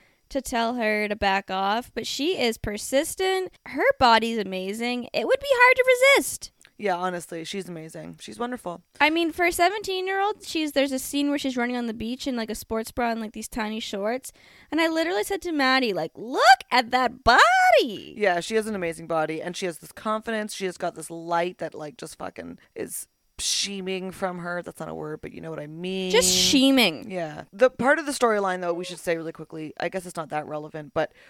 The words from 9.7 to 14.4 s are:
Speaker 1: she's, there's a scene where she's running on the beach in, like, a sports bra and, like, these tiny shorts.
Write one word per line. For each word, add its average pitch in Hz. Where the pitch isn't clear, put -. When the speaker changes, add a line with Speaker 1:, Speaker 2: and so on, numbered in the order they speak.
Speaker 1:
she's, 311
there's 277
a 262
scene 285
where 285
she's 262
running 247
on 240
the 220
beach 226
in, 254
like, 220
a 220
sports 220
bra 240
and, 226
like, 214
these 220
tiny 220
shorts. 226